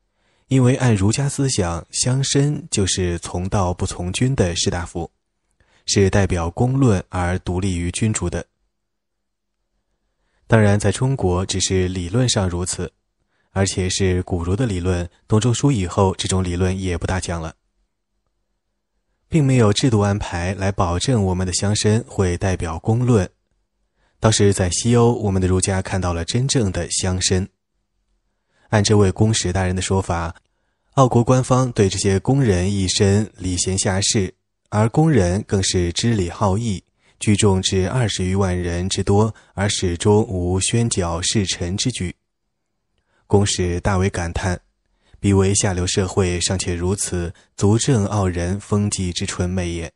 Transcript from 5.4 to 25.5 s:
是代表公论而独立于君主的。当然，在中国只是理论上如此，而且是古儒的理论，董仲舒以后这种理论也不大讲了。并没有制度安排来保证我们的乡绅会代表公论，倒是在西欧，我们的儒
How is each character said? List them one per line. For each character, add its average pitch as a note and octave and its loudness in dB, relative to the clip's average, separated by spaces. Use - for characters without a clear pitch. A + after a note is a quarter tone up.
是 G2 4
代 G2+ 2
表 F2 -2
公 B2+ 0
论 B2 2
而 F2+ -4
独 F2+ -6
立 F#2 -2
于 F2 -4
君 A2 -2
主 F2+ -4
的。 E2+ -6
当 A2+ 4
然， G#2 4
在 G2+ 2
中 C3 0
国 F#2 0
只 F#2+ -4
是 F#2 0
理 F2+ -4
论 B2 0
上 G#2 0
如 F2 -4
此， - -6
而 G2 2
且 F#2 -2
是 F#2 0
古 E2+ -4
儒 F2+ 0
的 A#2+ 0
理 G2 -2
论， F2 -2
董 G#2+ 2
仲 A#2+ 2
舒 C#3+ 2
以 F#2+ 0
后 F#2+ 2
这 - -6
种 F#2 0
理 F2 -4
论 F#2 0
也 F#2 -4
不 - -6
大 F#2 -2
讲 E3+ -6
了。 D#3+ -12
并 D#3+ 2
没 C3+ 4
有 A2 6
制 C#3 2
度 A2 4
安 G#2 2
排 F2+ -4
来 G2 -2
保 F2 0
证 A#2 0
我 F#2 0
们 F2+ -2
的 F2+ -6
乡 G#2 0
绅 G#2+ 0
会 F2+ 0
代 F#2+ -2
表 E2 -6
公 A2+ 0
论， A#2 2
倒 A2 4
是 G2+ 4
在 F#2 0
西 A#2 0
欧， A#2+ 6
我 G2+ -2
们 F#2+ 0
的 F#2 2
儒 F#2 2